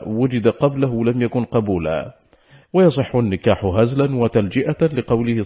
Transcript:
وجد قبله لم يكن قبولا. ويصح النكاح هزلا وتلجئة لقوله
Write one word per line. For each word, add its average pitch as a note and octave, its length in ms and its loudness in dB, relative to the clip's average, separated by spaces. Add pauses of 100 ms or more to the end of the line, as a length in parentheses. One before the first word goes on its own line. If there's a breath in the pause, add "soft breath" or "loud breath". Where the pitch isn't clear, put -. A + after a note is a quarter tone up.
وجد A#2+ 420 0
قبله C3 560 0
لم A#2+ 180 0
يكن A#2 220 -2
قبولا. E2+ 720 -2 (600 soft breath)
ويصح D3 420 2
النكاح G2+ 480 0
هزلا B2+ 520 0
وتلجئة A#2+ 720 0
لقوله A#2 600 -2